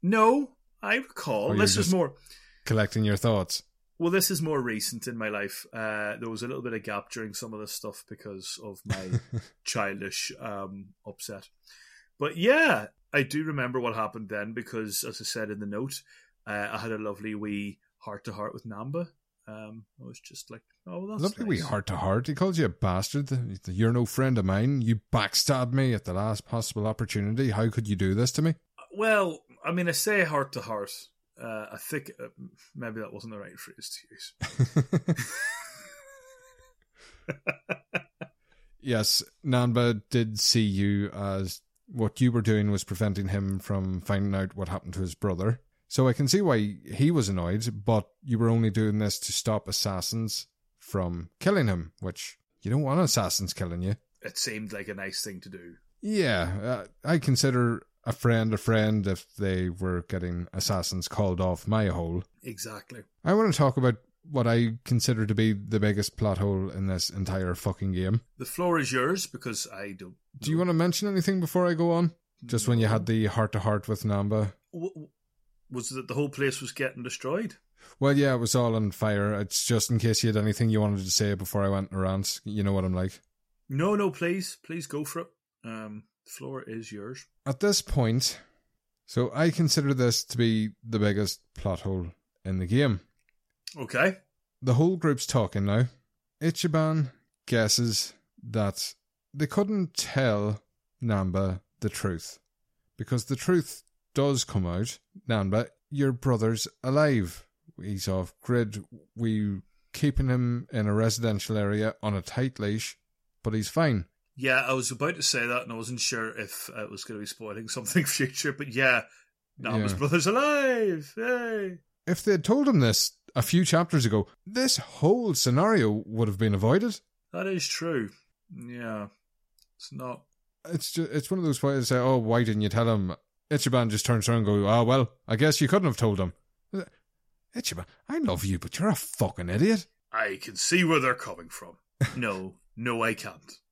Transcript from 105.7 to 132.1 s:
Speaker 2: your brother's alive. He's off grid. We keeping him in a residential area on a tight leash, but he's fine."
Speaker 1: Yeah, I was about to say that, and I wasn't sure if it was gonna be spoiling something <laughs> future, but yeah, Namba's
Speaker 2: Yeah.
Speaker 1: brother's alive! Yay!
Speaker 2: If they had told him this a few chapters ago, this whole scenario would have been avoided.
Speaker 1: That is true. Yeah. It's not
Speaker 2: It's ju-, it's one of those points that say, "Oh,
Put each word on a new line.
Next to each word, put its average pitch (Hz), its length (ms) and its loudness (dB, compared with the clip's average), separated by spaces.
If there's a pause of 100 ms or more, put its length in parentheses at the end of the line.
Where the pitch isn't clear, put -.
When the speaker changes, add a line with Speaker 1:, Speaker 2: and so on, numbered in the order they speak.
Speaker 2:
your 139 220 2
brother's 113 560 0 (160)
alive. 131 640 2 (340)
He's 98 280 -6
off 95 340 -2
grid. 110 420 0 (320)
We 107 460 0 (320)
keeping 135 340 2
him 123 420 2
in 107 160 0
a 104 80 2
residential 110 640 2
area 104 460 0
on 104 120 -2
a 95 60 0
tight 127 400 -4
leash, 104 380 -4 (440)
but 110 120 -2
he's 110 160 -2
fine." 131 340 2 (320)
Speaker 1:
Yeah, 131 300 2
I 131 80 0
was 127 160 -2
about 143 260 -2
to 151 60 -6
say 120 240 0
that, 123 160 -2
and 113 100 -12
I 113 40 -8
wasn't 113 240 -8
sure 113 380 -4
if - 380 -10
it 107 140 -10
was 101 140 -12
gonna 107 160 -12
be 101 60 -10
spoiling 110 440 -12
something 131 340 2
<laughs> - 0 -
future, 139 480 -2
but 143 220 -8
yeah, 127 300 4 (540)
Namba's 113 340 0
Speaker 2:
Yeah. 92 60 -2
Speaker 1:
brother's 147 280 2
alive! 240 920 0
Yay! 226 600 -4 (280)
Speaker 2:
If 175 180 -2
they 214 80 4
had 170 120 2
told 262 240 4
him 208 120 6
this 113 320 4 (240)
a 123 60 2
few 175 220 4
chapters 160 400 4
ago, 104 220 4 (200)
this 254 320 0
whole 208 560 2
scenario 127 720 4
would 110 220 0
have 95 100 -2
been 107 160 4
avoided. 156 460 2 (320)
Speaker 1:
That 185 140 -4
is 185 200 -2
true. 143 440 -2 (440)
Yeah. 120 540 -10 (680)
It's - 160 -16
not 131 320 -12 (420)
Speaker 2:
It's 165 260 -6
ju-, 165 180 -2
it's 143 200 -4
one 190 80 -2
of 175 60 -2
those 147 160 2
points 135 280 2
that 127 60 2
say, 127 60 4
"Oh, 131 180 4